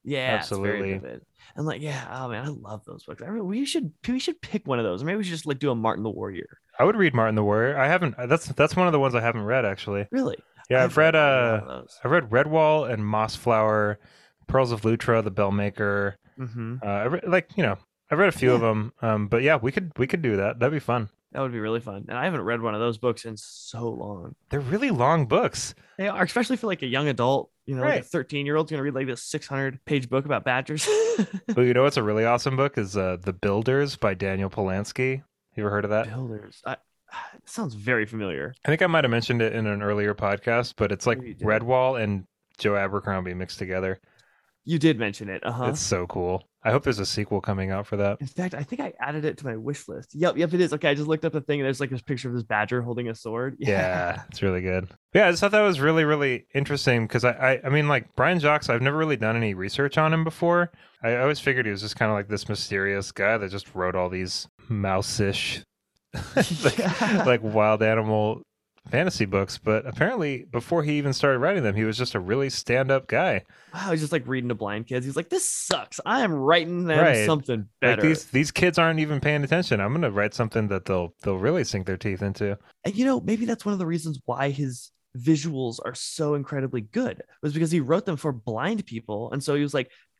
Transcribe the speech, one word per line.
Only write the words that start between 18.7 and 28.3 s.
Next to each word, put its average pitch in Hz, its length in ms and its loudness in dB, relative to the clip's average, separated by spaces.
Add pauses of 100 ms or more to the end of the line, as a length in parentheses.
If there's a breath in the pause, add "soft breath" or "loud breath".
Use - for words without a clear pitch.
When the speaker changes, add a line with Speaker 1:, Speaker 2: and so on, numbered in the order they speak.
Speaker 2:
Um, 107 260 0
but 117 140 2
yeah, 147 140 6
we 123 140 0
could, 175 280 -4
we 127 80 2
could 165 160 -2
do 113 160 2
that. 113 220 0
That'd 135 120 2
be 156 80 -2
fun. 117 300 -2 (220)
Speaker 1:
That 135 100 -4
would 131 100 -4
be 117 80 -6
really 110 200 -2
fun. 104 280 -12
And 113 100 -8
I 139 60 -4
haven't 165 160 -2
read 113 220 -2
one 110 120 -2
of 107 60 -2
those 117 180 -2
books 120 260 -2
in 113 120 -12
so - 540 -10
long. 104 440 -10 (140)
Speaker 2:
They're 143 120 -4
really 202 300 -2
long 143 360 4
books. - 480 0 (240 soft breath)
Speaker 1:
They 190 100 -2
are, 196 160 -2
especially 240 320 -2
for, 233 120 -4
like, 185 140 -2
a 135 40 -4
young 131 220 0
adult. 127 420 2 (160)
You 135 100 -4
know, 127 60 -2
like, 294 80 2
a 277 80 4
Speaker 2:
Right. - 80 -8
Speaker 1:
thirteen-year-old's 147 640 -2